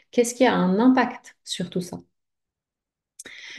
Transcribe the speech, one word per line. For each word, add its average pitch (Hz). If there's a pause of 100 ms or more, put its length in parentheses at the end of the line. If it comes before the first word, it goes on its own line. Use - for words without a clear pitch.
(120)
Qu'est-ce 233
qui 254
a 220
un 185
impact 247
sur -
tout 185
ça ? - (1600)